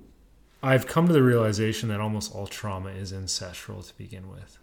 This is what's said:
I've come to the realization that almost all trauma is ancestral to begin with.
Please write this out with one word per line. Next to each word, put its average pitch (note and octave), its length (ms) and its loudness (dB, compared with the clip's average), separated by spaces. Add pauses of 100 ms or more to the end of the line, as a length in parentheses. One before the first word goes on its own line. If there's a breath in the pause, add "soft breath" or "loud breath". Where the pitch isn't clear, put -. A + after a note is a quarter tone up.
(640)
I've C3 240 4
come E3+ 200 4
to F3 60 6
the C#3+ 80 8
realization A2 680 4
that G#2 120 -2
almost G#2+ 320 -4
all G2 140 -8
trauma F#2+ 420 -8
is F#2+ 240 -10
ancestral F#2+ 720 -8
to - 140 -20
begin F#2+ 320 -14
with. F#2 340 -20